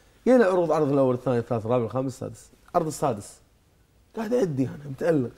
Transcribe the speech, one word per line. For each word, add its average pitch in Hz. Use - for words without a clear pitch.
يلا 233
عروض، 175
عرض 151
الأول، 131
الثاني، 123
الثالث، 113
الرابع، 120
الخامس، 127
السادس. -
عرض 175
السادس. 131
قاعد 220
أدي 160
أنا، 143
متألق. 139